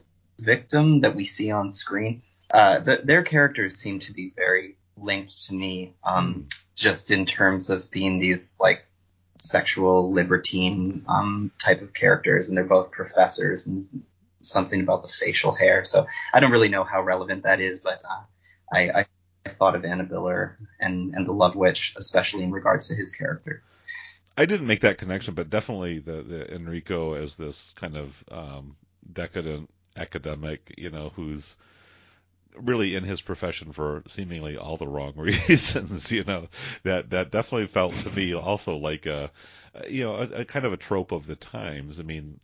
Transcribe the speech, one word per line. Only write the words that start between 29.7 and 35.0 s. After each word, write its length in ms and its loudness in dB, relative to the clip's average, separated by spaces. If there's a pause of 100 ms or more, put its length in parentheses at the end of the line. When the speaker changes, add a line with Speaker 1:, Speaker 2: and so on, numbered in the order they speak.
Speaker 2:
academic, 840 -10
you 120 -12
know, 260 -12
who's 420 -10 (1000)
really 380 0
in 80 -4
his 180 -6
profession 520 -8
for 340 -6
seemingly 500 -10
all 200 -8
the 100 -8
wrong 260 -8